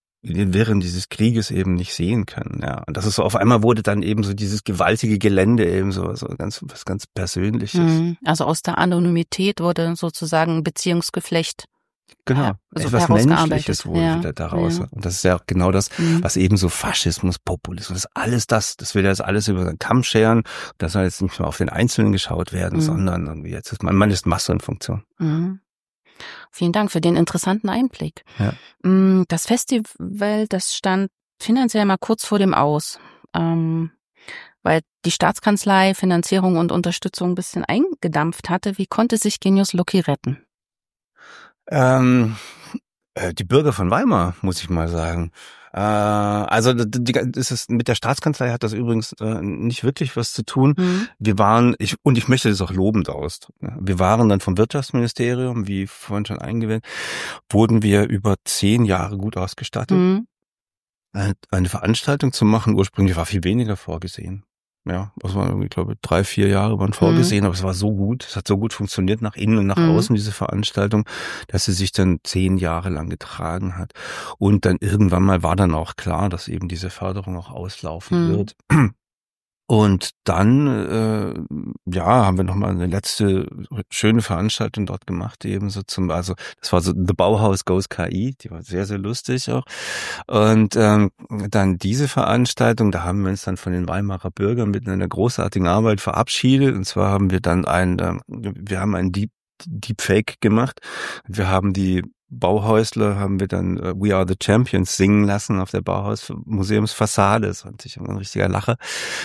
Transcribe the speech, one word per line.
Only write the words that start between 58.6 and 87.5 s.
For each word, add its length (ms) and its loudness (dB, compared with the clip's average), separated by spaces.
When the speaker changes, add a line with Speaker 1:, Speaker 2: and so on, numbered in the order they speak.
Speaker 1:
Jahre 340 0
gut 200 -6
ausgestattet. 600 -2
Speaker 2:
Mhm. 300 2
Speaker 1:
Eine, 200 -2
eine 180 0
Veranstaltung 640 -2
zu 100 -2
machen, 320 4
ursprünglich 400 2
war 100 -2
viel 200 -2
weniger 320 0
vorgesehen. 640 -10
Ja, 340 -6
das 180 -6
waren 140 0
irgendwie, 200 -2
glaube 240 -6
ich, 80 -12
drei, 220 0
vier 240 0
Jahre 320 2
waren 100 0
Speaker 2:
Mhm. 40 -2
Speaker 1:
vorgesehen, 520 4
aber 80 0
es 80 -6
war 140 -2
so 160 0
gut, 360 -2
es 80 -12
hat 120 -8
so 100 2
gut 160 -4
funktioniert 480 -2
nach 140 -6
innen 240 2
und 80 2
nach 100 0
Speaker 2:
Mhm. 140 6
Speaker 1:
außen, 240 2
diese 160 -2
Veranstaltung, 720 0
dass 160 -2
sie 80 2
sich 180 0
dann 320 4
zehn 340 0
Jahre 320 -4
lang 180 -6
getragen 680 -8
hat. 140 -10
Und 260 4
dann 140 4
irgendwann 420 2
mal 220 4
war 120 0
dann 200 2
auch 220 -6
klar, 320 -2
dass 180 -8
eben 200 -6
diese 220 -8
Förderung 480 -8
auch 140 -14
auslaufen 760 -4
Speaker 2:
Mhm. 60 0
Speaker 1:
wird. 240 -2
Und 420 4
dann, 420 4
äh, 640 -2
ja, 400 4
haben 100 4
wir 80 2
noch 120 -2
mal 160 0
eine 160 -2
letzte 600 0
schöne 320 2
Veranstaltung 640 -2
dort 220 -10
gemacht, 380 -8
eben 240 -4
so 140 -8
zum, 280 -2
also 220 -4
das 140 -4
war 80 4
so 120 0
The 200 0
Bauhaus 500 2